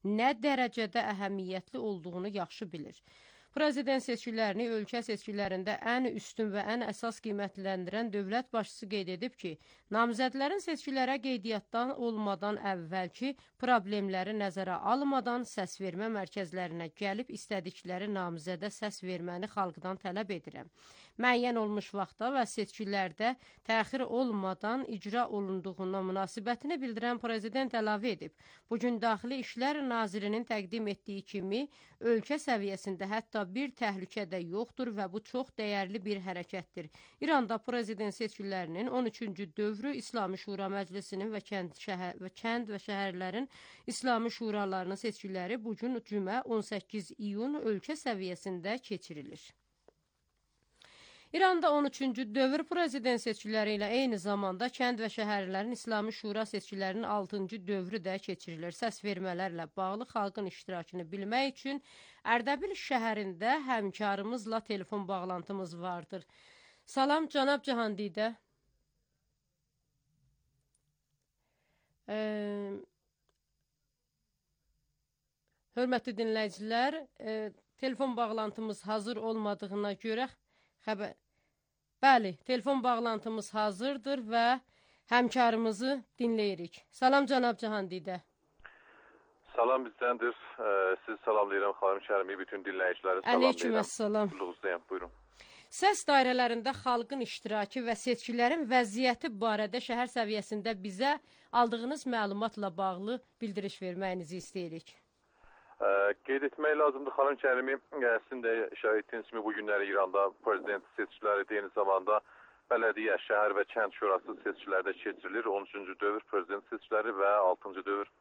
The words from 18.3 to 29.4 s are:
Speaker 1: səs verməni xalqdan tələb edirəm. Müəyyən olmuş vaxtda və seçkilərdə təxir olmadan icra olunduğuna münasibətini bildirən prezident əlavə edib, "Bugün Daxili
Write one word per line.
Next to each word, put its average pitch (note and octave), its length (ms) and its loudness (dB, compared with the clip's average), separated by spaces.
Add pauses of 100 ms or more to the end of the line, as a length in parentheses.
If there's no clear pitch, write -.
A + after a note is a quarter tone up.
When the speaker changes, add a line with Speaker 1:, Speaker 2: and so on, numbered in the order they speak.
Speaker 1:
səs - 320 -8
verməni F3+ 480 -4
xalqdan F#3 480 -4
tələb G3 320 -4
edirəm. D#3 400 -10 (480)
Müəyyən B3 400 4
olmuş G#3 320 -2
vaxtda G3+ 400 -2
və C4 160 2
seçkilərdə G3+ 840 -2 (340)
təxir A3+ 320 2
olmadan A3+ 880 0
icra A3 400 -2
olunduğuna F#3+ 800 -2
münasibətini A3+ 720 -2
bildirən A#3 400 -2
prezident A#3 540 -2
əlavə G#3+ 320 0 (100)
edib, D#3+ 160 -10 (380)
"Bugün A#3 300 2
Daxili A#3 440 0